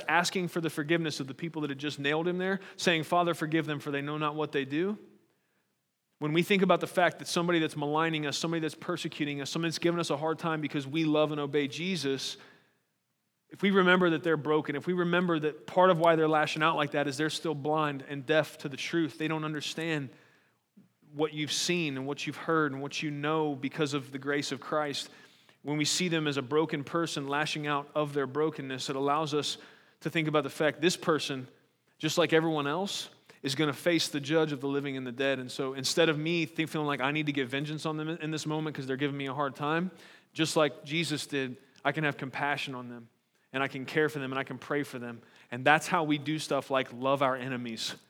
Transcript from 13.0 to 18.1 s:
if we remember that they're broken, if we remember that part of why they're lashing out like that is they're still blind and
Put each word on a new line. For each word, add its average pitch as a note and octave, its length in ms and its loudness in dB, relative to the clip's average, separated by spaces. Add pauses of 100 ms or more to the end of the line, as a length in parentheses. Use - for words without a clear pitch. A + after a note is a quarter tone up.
if - 140 -18
we G3+ 80 6
remember F#3 400 6
that D3+ 120 0
they're D#3+ 140 2
broken, D3 400 0
if C3+ 100 -8
we F3 60 0
remember F3 460 2
that D3+ 280 -4
part F#3 220 6
of F3 100 8
why E3+ 160 8
they're D#3+ 140 6
lashing D#3 340 2
out D#3 140 4
like D3 140 0
that D3 180 0
is C3 80 -4
they're D3+ 140 0
still D#3 240 -2
blind D3 520 0
and C#3 200 -8